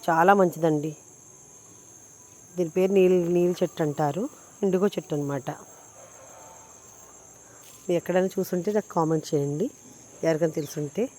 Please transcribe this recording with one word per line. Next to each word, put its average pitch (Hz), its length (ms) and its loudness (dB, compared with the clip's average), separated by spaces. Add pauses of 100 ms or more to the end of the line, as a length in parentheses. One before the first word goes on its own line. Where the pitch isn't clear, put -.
చాలా 170 240 6
మంచిదండి. 160 580 2 (1700)
దీని 175 120 -2
పేరు 190 220 0
నీల్-, 185 440 4
నీలి 175 280 2
చెట్టు 175 200 -4
అంటారు, 151 460 -2 (340)
ఇండిగో 190 240 2
చెట్టు 165 280 -6
అనమాట. 143 340 -6 (2250)
మీరు 175 180 0
ఎక్కడైనా 185 280 0 (100)
చూసుంటే 180 320 -4
నాకు - 240 -4
కామెంట్ 160 400 0
చేయండి, 147 340 -2 (540)
ఎవరికైనా 160 280 0
తెలుసుంటే. 156 680 -6